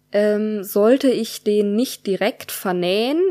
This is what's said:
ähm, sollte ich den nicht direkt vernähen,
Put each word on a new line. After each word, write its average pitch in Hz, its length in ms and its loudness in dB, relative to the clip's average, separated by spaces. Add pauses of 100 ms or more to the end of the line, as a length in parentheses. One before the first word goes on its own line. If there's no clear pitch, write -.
(100)
ähm, 208 540 0
sollte 233 440 4
ich 220 360 -2
den 208 320 2
nicht - 280 -4
direkt 196 460 -4
vernähen, 202 720 -2 (100)